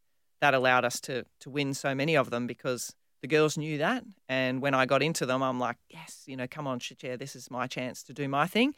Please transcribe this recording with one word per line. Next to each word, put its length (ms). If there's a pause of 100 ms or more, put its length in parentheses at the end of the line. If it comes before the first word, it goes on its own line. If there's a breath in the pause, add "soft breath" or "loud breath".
(400)
that 140
allowed 300
us 160
to, 240 (160)
to 100
win 240
so 200
many 220
of 140
them 160
because 480 (280)
the 40
girls 320
knew 200
that. 260 (240)
And 320
when 140
I 120
got 160
into 240
them, 160
I'm 160
like, 180 (120)
"Yes, 380
you 100
know, 100
come 220
on, 100
shit, 240
yeah, 140
this 180
is 160
my 160
chance 380
to 80
do 160
my 180
thing." 320